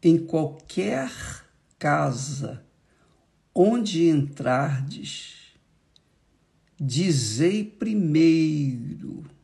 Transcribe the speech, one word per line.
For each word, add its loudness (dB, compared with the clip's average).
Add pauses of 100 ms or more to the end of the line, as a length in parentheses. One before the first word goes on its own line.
em 6
qualquer -4 (680)
casa -2 (880)
onde 4
entrardes, -2 (1200)
dizei 0
primeiro 0 (200)